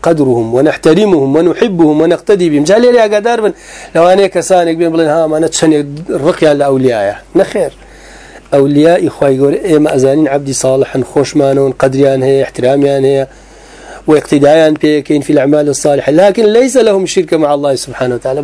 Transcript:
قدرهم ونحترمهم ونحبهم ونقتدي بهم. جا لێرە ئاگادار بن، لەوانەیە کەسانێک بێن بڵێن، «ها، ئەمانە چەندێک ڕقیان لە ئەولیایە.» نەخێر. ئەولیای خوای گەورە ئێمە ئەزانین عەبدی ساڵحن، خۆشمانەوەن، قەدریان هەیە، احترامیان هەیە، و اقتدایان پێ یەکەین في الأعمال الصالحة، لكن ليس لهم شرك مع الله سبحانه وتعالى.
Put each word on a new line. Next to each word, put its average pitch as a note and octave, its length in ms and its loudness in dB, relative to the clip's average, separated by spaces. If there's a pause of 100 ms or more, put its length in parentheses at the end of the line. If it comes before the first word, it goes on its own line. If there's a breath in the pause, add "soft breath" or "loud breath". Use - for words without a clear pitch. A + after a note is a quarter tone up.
قدرهم C3 520 0
ونحترمهم D#3 800 0
ونحبهم E3 640 0
ونقتدي F3 500 0
بهم. C#3+ 140 0
جا F#3 180 2
لێرە A#3+ 220 4
ئاگادار G#3+ 360 -2
بن، G#3 120 -2 (420 loud breath)
لەوانەیە F#3 400 2
کەسانێک E3+ 460 0
بێن E3 140 0
بڵێن، D#3+ 200 0
«ها، E3 100 0
ئەمانە D#3 320 -2
چەندێک D3+ 300 0 (400)
ڕقیان D#3+ 340 0
لە C#3+ 80 0
ئەولیایە.» A#2+ 480 0 (220)
نەخێر. F3+ 340 -2 (800 loud breath)
ئەولیای D3 560 2
خوای C3+ 320 -2
گەورە C#3 180 0 (100)
ئێمە D3+ 260 2
ئەزانین C3+ 340 0
عەبدی C#3 340 -4
ساڵحن، C3+ 480 -2
خۆشمانەوەن، C#3 640 0 (100)
قەدریان C3+ 440 0
هەیە، C3+ 200 2
احترامیان C#3 560 -2
هەیە، C3+ 240 0 (840 loud breath)
و D#3 40 4
اقتدایان D3+ 680 2
پێ D3+ 80 0 (100)
یەکەین C#3+ 280 -2
في D#3 60 -2
الأعمال D3 360 2
الصالحة، C#3 440 -2
لكن G3 320 2
ليس A#3 320 2
لهم G3+ 300 0
شرك E3+ 280 -2
مع D3+ 200 0
الله C#3+ 220 -2
سبحانه B2 380 -6
وتعالى. C3 300 -6